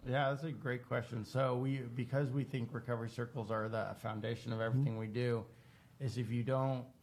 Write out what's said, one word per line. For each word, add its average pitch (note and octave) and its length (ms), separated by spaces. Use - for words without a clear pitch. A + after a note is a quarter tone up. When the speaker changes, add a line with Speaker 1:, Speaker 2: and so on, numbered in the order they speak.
Speaker 1:
Yeah, C3+ 240
that's C#3+ 140
a D#3+ 80
great B2 340
question. A#2+ 380
So B2+ 320
we, C3+ 220
because C3 360
we C3+ 140
think A#2+ 300
recovery A#2 360
circles A#2 400
are A2 200
the A2 300
foundation A2+ 520
of A2+ 60
Speaker 2:
Mm-hmm. A2+ 80
Speaker 1:
everything A#2 320
we A2 100
do, A#2 360
is A#2 180
if A2 120
you A#2+ 120
don't C3 420